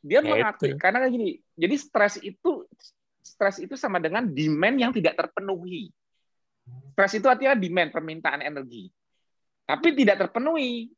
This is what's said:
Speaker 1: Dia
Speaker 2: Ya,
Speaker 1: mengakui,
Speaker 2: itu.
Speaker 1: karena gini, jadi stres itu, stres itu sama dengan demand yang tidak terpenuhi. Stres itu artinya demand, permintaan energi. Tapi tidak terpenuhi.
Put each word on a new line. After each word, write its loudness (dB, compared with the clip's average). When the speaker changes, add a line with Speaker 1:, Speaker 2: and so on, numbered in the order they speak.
Speaker 1:
Dia 2
Speaker 2:
Ya, -2
Speaker 1:
mengakui, 0
Speaker 2:
itu. -8
Speaker 1:
karena 2
gini, -2
jadi 0
stres 0
itu, -4
stres -2
itu -10
sama -2
dengan -2
demand 0
yang 2
tidak 0
terpenuhi. -6
Stres 2
itu 2
artinya 4
demand, 0
permintaan -4
energi. -10
Tapi 2
tidak 4
terpenuhi. -2